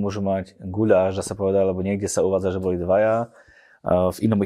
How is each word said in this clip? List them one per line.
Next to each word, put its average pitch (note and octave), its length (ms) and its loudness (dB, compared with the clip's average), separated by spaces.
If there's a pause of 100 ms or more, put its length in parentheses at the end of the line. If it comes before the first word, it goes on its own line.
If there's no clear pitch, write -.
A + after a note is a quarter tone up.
môžu G2+ 180 -4
mať F#2+ 400 -4
guľáš, F#2+ 560 2
dá F#2 60 -4
sa F#2+ 100 -8
povedať, G2 320 2
lebo F#2 160 -2
niekde G2 240 -2
sa F2 160 -2
uvádza, F#2+ 320 0
že F#2 80 -4
boli F2+ 160 -2
dvaja. A2 540 0 (500)
V F2+ 400 0
inom G#2+ 220 2